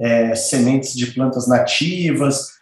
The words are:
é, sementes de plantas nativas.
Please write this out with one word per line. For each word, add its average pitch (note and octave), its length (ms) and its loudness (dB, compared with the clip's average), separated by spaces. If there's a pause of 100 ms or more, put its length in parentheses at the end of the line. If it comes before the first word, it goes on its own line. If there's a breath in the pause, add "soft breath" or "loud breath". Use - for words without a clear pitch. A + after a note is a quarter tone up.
é, A#2 340 2
sementes C3 600 0
de B2 120 -2
plantas B2 400 -2
nativas. C#3+ 1000 0 (140 soft breath)